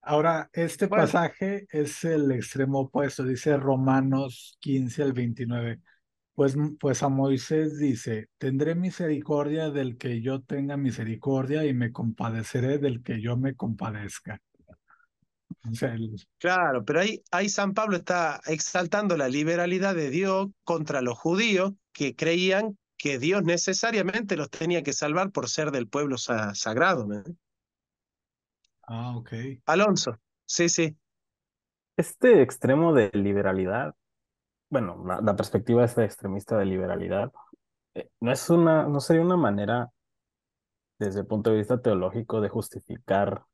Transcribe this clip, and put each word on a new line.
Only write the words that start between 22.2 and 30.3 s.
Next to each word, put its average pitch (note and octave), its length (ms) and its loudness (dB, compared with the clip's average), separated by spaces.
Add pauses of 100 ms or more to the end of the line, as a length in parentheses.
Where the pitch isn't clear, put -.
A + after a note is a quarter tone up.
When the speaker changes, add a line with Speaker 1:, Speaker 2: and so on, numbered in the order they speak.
Speaker 2:
que C#3+ 200 -2
Dios F3 260 2
necesariamente F#3+ 920 0
los D3 140 -4
tenía E3 340 -2
que C#3 100 -2
salvar E3+ 380 0
por B2 180 -4
ser D3+ 220 -2
del B2 160 -2
pueblo C#3+ 300 -2
sa-, G#2+ 380 -2
sagrado, B2+ 520 0
¿no? G#2 160 -6 (1600)
Speaker 1:
Ah, A#2+ 280 -8
ok. A#2+ 160 -10 (340)
Speaker 2:
Alonso, F3 540 2 (260)